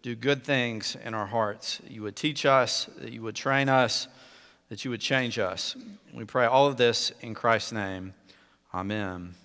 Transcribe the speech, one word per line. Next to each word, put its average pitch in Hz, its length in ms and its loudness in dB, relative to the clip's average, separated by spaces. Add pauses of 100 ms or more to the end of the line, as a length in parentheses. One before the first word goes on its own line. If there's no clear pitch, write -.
do 120 120 -6
good 127 300 0
things 120 600 -2
in 113 80 -8
our 107 140 -2
hearts, 110 520 -2
that - 120 -20
you 113 120 -10
would 104 120 -6
teach 156 320 -2
us, 131 420 4 (100)
that 113 140 -12
you 113 100 -12
would 110 120 -6
train 135 340 2
us, 131 380 4 (600)
that - 160 -10
you 127 80 -4
would 110 80 -4
change 123 400 0
us. 92 340 -2
And - 240 -16 (160)
we 117 100 -8
pray 123 220 2
all 135 220 6
of 135 80 -2
this 117 340 4 (100)
in 117 140 -8
Christ's 113 380 2
name. 95 420 -6 (580)
Amen. 92 640 -6 (100)